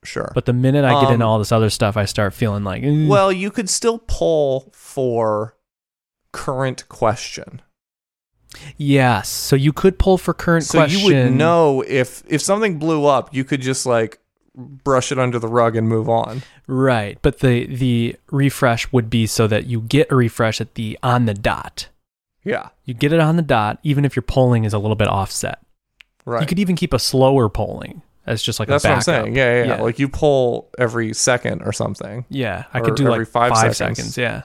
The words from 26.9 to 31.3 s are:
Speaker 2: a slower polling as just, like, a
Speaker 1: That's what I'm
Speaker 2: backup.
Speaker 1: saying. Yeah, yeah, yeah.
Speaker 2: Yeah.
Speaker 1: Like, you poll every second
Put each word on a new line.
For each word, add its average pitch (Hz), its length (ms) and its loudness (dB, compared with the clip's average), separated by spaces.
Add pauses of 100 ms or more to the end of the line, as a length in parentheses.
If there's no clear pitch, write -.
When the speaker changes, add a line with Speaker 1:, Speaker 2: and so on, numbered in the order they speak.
Speaker 2:
a 123 60 2
slower 131 500 4
polling - 520 -8 (240)
as 110 160 -4
just, - 180 -4
like, 160 80 -4
a 139 40 -2
Speaker 1:
That's 143 120 2
what - 80 4
I'm 139 80 4
Speaker 2:
backup. 104 60 -2
Speaker 1:
saying. 113 300 -2
Yeah, 127 180 2
yeah, 123 100 2
yeah. 113 140 0
Speaker 2:
Yeah. 110 40 -4
Speaker 1:
Like, 113 180 -2
you 139 100 0
poll 131 680 0
every 113 360 -2
second 120 480 -2